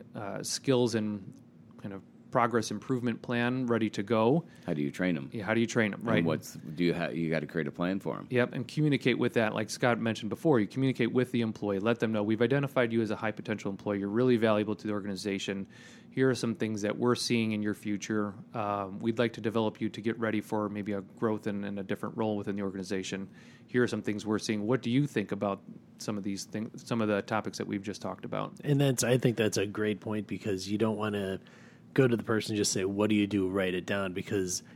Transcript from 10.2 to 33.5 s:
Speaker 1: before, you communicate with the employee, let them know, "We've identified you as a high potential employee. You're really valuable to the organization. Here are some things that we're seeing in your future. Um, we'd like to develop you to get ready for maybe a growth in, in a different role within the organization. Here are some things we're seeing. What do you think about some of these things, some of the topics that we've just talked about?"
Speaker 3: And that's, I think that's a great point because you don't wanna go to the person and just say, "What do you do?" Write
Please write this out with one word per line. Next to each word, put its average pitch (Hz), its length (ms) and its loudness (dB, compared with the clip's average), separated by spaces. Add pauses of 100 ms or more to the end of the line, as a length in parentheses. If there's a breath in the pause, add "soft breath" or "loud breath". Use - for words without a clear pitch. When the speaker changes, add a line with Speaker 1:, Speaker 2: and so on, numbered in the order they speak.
Speaker 1:
before, 139 300 4
you 101 80 2
communicate 131 440 0
with 123 200 2
the 117 100 2
employee, 104 380 0
let 113 200 2
them 110 120 0
know, 107 100 0
"We've 110 220 2
identified 131 500 2
you 113 80 2
as 107 80 -2
a 107 60 -2
high 110 160 -4
potential 107 400 -6
employee. 101 280 -2
You're 98 100 -2
really 123 280 4
valuable 107 380 4
to - 100 -12
the 107 80 -2
organization. 98 720 -4 (460 loud breath)
Here 131 180 4
are 123 60 2
some 117 180 -2
things 107 300 -4
that 104 120 0
we're 120 200 4
seeing 113 380 0
in 107 100 -2
your 104 100 0
future. 104 640 -2 (180)
Um, 101 460 -2
we'd 113 180 -2
like 117 160 2
to - 80 -12
develop 110 400 0
you 110 80 -2
to - 120 -10
get 110 180 -2
ready 110 220 0
for 104 280 -2
maybe 104 220 -6
a 98 100 -4 (160)
growth 110 300 -2
in, 101 160 -4
in 101 160 -6
a 98 40 -6
different 104 320 -6
role 110 220 0
within 101 180 -4
the 101 60 -2
organization. 95 640 -4 (380 loud breath)
Here 123 160 2
are 117 60 4
some 107 160 -2
things 104 200 -4
we're 107 140 0
seeing. 104 300 -2
What 123 160 2
do 117 80 0
you 143 160 4
think 104 240 -2
about 101 300 -2 (360)
some 110 180 -6
of 101 80 -6
these 98 200 -6
things, - 440 -10
some 117 140 0
of 107 60 2
the 101 160 2
topics 101 340 -2
that 107 80 -4
we've 104 160 -4
just 101 220 -8
talked 95 200 -8
about?" - 300 -6 (100)
Speaker 3:
And 143 160 2
that's, 139 240 2
I 123 140 4
think 120 180 4
that's 107 220 2
a 101 80 2
great 104 340 -2
point 107 280 -6
because 95 420 -4
you 104 80 0
don't 110 200 2
wanna 101 420 -2 (560 loud breath)
go 135 120 6
to 117 80 4
the 101 80 -2
person 110 280 0
and 107 60 0
just 104 140 2
say, 98 140 0
"What 101 240 2
do 107 60 4
you 104 100 6
do?" 98 240 2
Write 92 240 2